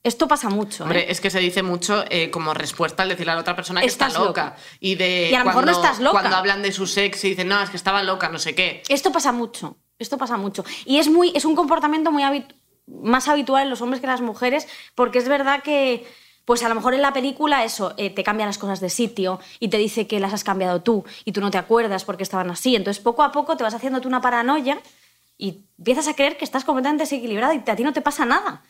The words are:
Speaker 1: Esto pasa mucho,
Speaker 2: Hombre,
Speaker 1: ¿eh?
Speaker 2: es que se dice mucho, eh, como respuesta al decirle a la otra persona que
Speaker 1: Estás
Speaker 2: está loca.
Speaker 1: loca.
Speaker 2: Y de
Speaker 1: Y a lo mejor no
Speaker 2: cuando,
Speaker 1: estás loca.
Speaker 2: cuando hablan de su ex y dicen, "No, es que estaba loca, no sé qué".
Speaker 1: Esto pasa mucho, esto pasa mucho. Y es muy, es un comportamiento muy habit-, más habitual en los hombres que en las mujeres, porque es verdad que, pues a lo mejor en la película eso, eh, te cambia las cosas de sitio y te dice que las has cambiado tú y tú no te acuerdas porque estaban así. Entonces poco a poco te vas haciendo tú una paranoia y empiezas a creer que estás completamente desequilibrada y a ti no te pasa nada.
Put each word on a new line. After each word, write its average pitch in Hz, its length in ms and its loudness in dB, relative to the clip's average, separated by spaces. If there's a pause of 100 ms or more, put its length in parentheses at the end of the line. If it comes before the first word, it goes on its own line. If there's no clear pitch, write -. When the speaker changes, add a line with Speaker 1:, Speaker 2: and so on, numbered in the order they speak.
Speaker 1:
Esto 240 240 0
pasa 269 220 2
mucho, 202 340 -2
Speaker 2:
Hombre, 170 200 2
Speaker 1:
¿eh? - 60 -2
Speaker 2:
es 175 120 -2
que 190 100 0
se 185 80 2
dice 180 240 2
mucho, 185 460 0
eh, 165 200 0
como 156 240 -2
respuesta 160 500 -2
al 185 60 -2
decirle 175 220 -2
a 165 40 0
la 165 60 -4
otra 175 140 -2
persona 180 260 -4
que 254 60 4
Speaker 1:
Estás 269 220 0
Speaker 2:
está 196 100 -2
loca. 180 260 2
Speaker 1:
loca. 139 120 -12 (220)
Speaker 2:
Y 190 160 0
de 180 360 2
Speaker 1:
Y - 20 4
a 254 60 4
lo 247 60 4
mejor 190 200 4
no 330 60 4
Speaker 2:
cuando, 349 160 2
Speaker 1:
estás 269 160 0
loca. 302 160 6
Speaker 2:
cuando 185 160 2
hablan 196 260 2
de 196 120 0
su 190 100 -4
ex 196 400 0
y 202 60 2
dicen, 180 180 -2
"No, 202 160 2
es 185 80 -6
que 185 60 -10
estaba 196 260 0
loca, 190 260 -2
no 165 80 -10
sé 160 160 -4
qué". 175 360 0
Speaker 1:
Esto 277 220 2
pasa 285 200 0
mucho, 233 460 -6 (200)
esto 233 220 -8
pasa 240 180 -4
mucho. 196 260 -6 (220)
Y 277 140 4
es 294 80 2
muy, 339 260 6
es 320 120 0
un 320 100 2
comportamiento 320 560 2
muy 294 100 2
habit-, 277 320 -2 (320)
más 254 420 0
habitual 269 360 2
en 277 80 -2
los 226 100 -6
hombres 247 200 -4
que 269 40 -8
en 262 60 0
las 247 100 -2
mujeres, 247 460 -2 (260)
porque 240 240 2
es 240 100 2
verdad 277 360 2
que, 269 420 0 (400)
pues 240 180 2
a 233 60 0
lo 226 60 2
mejor 233 180 0
en 262 80 2
la 277 120 2
película 277 500 0
eso, 220 340 -4
eh, 202 140 -4
te 196 120 -4
cambia 214 220 0
las 202 140 -4
cosas 196 200 -4
de 180 120 -4
sitio 185 480 -2 (200)
y 233 100 -2
te 220 80 0
dice 214 300 0
que 214 120 -2
las 196 140 -2
has 208 100 -6
cambiado 185 400 0
tú 220 200 2 (220)
y 214 60 -6
tú 196 100 -4
no 202 100 0
te 190 80 0
acuerdas 202 460 2
porque 190 180 -6
estaban 185 280 -4
así. 247 240 0
Entonces 202 280 -2
poco 240 200 2
a 277 80 2
poco 294 260 0
te 254 60 -4
vas 214 120 -2
haciendo 254 260 -4
tú 262 60 -6
una 254 140 0
paranoia 247 580 0 (580)
y - 260 -8 (140)
empiezas 254 300 0
a 294 80 -4
creer 277 220 2
que - 80 -8
estás 262 200 -4
completamente 285 380 0
desequilibrada 247 500 -2
y 269 120 -4
a 220 100 0
ti 214 80 -2
no 285 100 0
te 294 80 -2
pasa 285 240 0
nada. 359 440 0